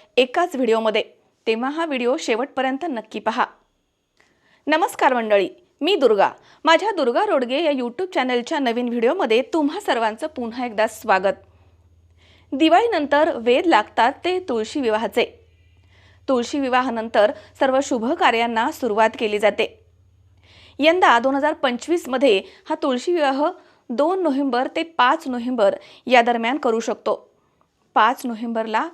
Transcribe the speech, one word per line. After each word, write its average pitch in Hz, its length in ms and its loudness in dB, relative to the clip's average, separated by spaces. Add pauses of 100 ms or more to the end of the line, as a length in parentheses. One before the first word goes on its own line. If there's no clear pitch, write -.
(180)
एकाच 311 380 0
व्हिडिओमध्ये, 226 480 0 (440)
तेव्हा 233 220 -2
हा 330 160 -4
व्हिडिओ 262 320 -2
शेवटपर्यंत 262 720 -4
नक्की 220 300 -10
पहा. 226 260 -2 (1200)
नमस्कार 311 460 0
मंडळी, 214 360 2 (320)
मी 359 140 2
दुर्गा. 214 340 4 (340)
माझ्या 330 280 2
दुर्गा 311 340 0
रोडगे 277 380 0
या 302 80 2
YouTube 262 420 -6
चॅनलच्या 254 460 -2
नवीन 247 300 -2
व्हिडिओमध्ये 240 520 2
तुम्हा 311 380 -2
सर्वांचं 226 480 -2
पुन्हा 247 380 -8
एकदा 220 220 0
स्वागत. 190 480 0 (1160)
दिवाळीनंतर 320 840 2
वेध 247 280 0
लागतात 240 480 2 (120)
ते 370 140 -2
तुळशी 247 420 -4
विवाहाचे. 220 640 -2 (840)
तुळशी 254 300 -2
विवाहानंतर 254 720 0 (280)
सर्व 262 240 2
शुभ 254 300 -2
कार्यांना 240 580 0
सुरुवात 226 380 0 (100)
केली 214 200 -2
जाते. 208 460 0 (920)
यंदा 320 400 4
दोन 262 160 0
हजार 294 180 0
पंचवीस 294 560 -4
मध्ये 247 320 2 (280)
हा 311 140 -4
तुळशी 277 300 -2
विवाह 285 320 0 (440)
दोन 320 340 0
नोव्हेंबर 269 520 0
ते 330 80 -4
पाच 285 440 0
नोव्हेंबर 240 480 0 (300)
या 240 160 6
दरम्यान 233 360 -2
करू 233 220 0
शकतो. - 500 -6 (640)
पाच 240 320 2
नोव्हेंबरला 226 680 -4